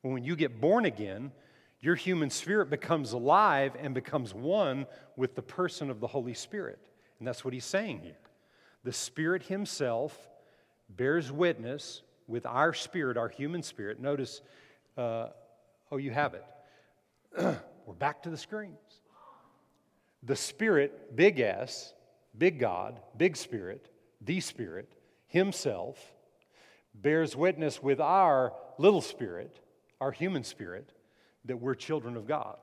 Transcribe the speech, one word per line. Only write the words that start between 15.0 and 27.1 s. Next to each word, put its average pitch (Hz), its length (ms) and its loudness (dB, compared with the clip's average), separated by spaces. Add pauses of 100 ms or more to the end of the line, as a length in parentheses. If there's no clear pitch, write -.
oh, 139 60 -2
you 139 120 -4
have 139 220 0
it. - 120 -14 (920)
<clears throat> - 500 -2
We're 101 120 -14
back 143 240 -2
to 165 80 -8
the 160 80 -8
screens. 202 640 -12 (1200)
The 123 140 0
Spirit, 143 800 2
big 165 240 8
S, 107 540 -2 (460)
big 165 200 4
God, 107 400 -2 (160)
big 156 220 2
Spirit, 101 540 -8 (320)
the 165 180 -2
Spirit, 98 500 -10 (360)
himself, 139 720 0 (960)
bears 147 420 2